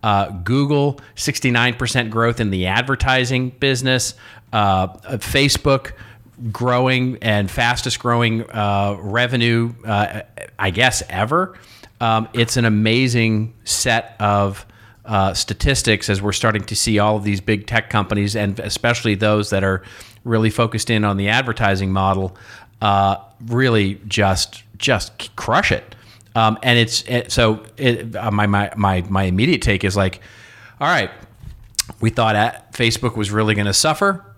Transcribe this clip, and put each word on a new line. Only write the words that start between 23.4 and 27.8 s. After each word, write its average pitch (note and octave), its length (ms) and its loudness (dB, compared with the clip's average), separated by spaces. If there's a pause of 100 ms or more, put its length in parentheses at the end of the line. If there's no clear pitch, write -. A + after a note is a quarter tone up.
really A2+ 600 0
just, G2 560 0 (140)
just - 440 -2
c-, - 160 -12
crush C#3 360 0
it. - 240 -6 (380)
Um, A2 280 4
and B2 160 4
it's, A#2 240 0
it, - 280 -4
so A2 320 2 (140)
it, A#2 400 -2